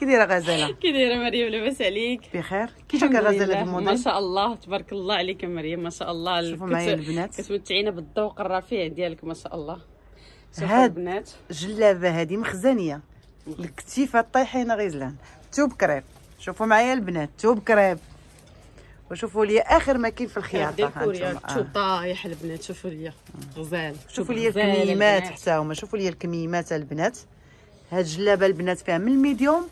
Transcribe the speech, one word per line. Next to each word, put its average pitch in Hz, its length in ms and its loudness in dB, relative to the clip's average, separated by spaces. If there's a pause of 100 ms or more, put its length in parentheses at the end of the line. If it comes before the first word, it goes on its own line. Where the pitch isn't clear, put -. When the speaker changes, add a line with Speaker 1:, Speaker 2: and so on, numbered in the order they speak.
Speaker 1:
كي 277 60 -2
دايره 240 180 6
غزاله؟ 165 500 0
Speaker 2:
<laughs> - 80 -10
كي 330 100 2
دايره 254 220 2
مريم؟ 240 340 0
لاباس 226 340 -4
عليك؟ 226 380 -2 (140)
Speaker 1:
بخير. 190 360 -4 (180)
كي 294 100 -2
جاك 285 120 4
Speaker 2:
الحمد 226 160 4
Speaker 1:
غزاله 202 180 4
Speaker 2:
لله. 190 100 2
Speaker 1:
هذا 196 80 0
الموديل؟ 180 260 -2
Speaker 2:
ما 220 80 4
شاء 240 220 0
الله، 196 360 0
تبارك 185 380 -8
الله 196 220 -4
عليك 185 280 -4
يا 180 60 -6
مريم، 165 340 -6
ما 170 80 -6
شاء - 200 -8
الله. 170 400 -2
Speaker 1:
شوفوا 175 160 -8
Speaker 2:
كت-، 175 60 -4
Speaker 1:
معايا 170 220 0
البنات. 165 460 -6
Speaker 2:
كتمتعينا 202 500 -4
بالذوق 196 500 -6
الرفيع 185 480 -4
ديالك، 165 360 -6
ما 165 100 -8
شاء - 200 -12
الله. 165 260 -10 (720)
شوفوا 165 160 -4
Speaker 1:
هاد 233 220 6
Speaker 2:
البنات. 180 400 -6 (200)
Speaker 1:
جلابه 185 580 2
هذه 170 280 0
مخزنيه، 196 640 0 (580)
الكتيفه 240 600 -2
طايحين 247 520 0
غزلان، 160 420 -2 (380)
توب 277 200 2
كريب. 151 300 0 (360)
شوفوا 196 280 -4
معايا 226 260 6
البنات، 180 460 -2
توب 220 200 4
كريب. 196 400 4 (1120)
وشوفوا 202 340 -2
لي 214 160 4
اخر 277 380 4
ما 226 100 0
كاين 233 200 -6
في - 80 -16
الخياطه. - 400 -2
Speaker 2:
ديال - 180 0
كوريا، 185 360 -2
Speaker 1:
هانتوما. - 200 -8
آه. 143 40 -4
Speaker 2:
توب 131 200 0
طايح 180 520 -2
البنات، 165 360 -10
شوفوا 185 280 -10
لي 156 220 -10 (440)
غزال. 160 400 -6 (120)
Speaker 1:
شوفوا 208 260 -4
Speaker 2:
توب 226 80 -2
Speaker 1:
لي 226 60 2
Speaker 2:
غزال 208 140 2
Speaker 1:
الكميمات 196 600 4
Speaker 2:
البنات. 180 180 -10
Speaker 1:
حتى 180 100 0
هما، 156 240 0
شوفوا 208 240 -6
لي 190 100 -2
الكميمات 170 640 -4
البنات. 156 460 -2 (720)
هاد 175 140 0
الجلابه 190 420 2
البنات 180 320 0
فيها 170 200 -2
من 208 100 0
الميديوم 277 640 4